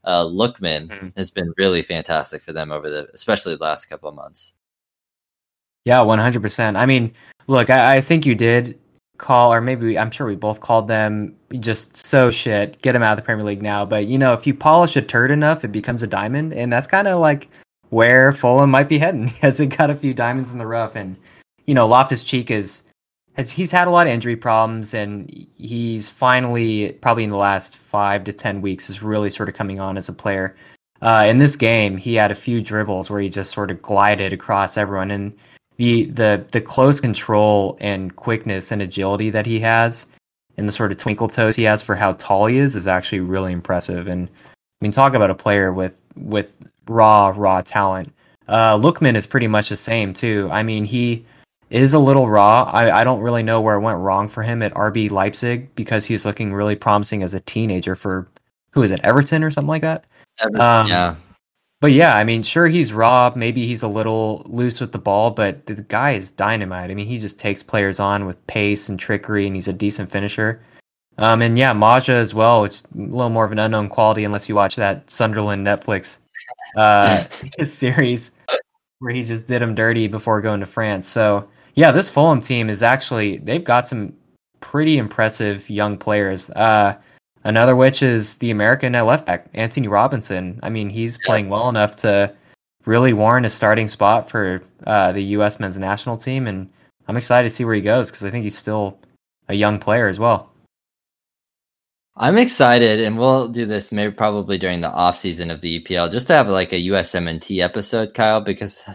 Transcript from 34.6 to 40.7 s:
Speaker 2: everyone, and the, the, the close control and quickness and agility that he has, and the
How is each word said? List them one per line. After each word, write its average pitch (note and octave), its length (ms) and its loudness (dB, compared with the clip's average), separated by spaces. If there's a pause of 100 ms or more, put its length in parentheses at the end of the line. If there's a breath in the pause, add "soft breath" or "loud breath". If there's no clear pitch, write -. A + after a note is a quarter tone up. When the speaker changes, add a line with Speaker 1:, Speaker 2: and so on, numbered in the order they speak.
Speaker 2:
everyone, G2 340 -4
and G2+ 240 -8 (440 soft breath)
the, A#2+ 280 2
the, G#2+ 460 0
the A2+ 80 0
close C#3 400 2
control G#2 800 0
and F#2+ 360 -6
quickness G#2+ 540 -6
and G#2 120 -4
agility G2+ 480 -4
that G#2+ 160 -2
he A2+ 140 -2
has, A2+ 460 2 (520 soft breath)
and G#2 100 -4
the G2+ 40 -6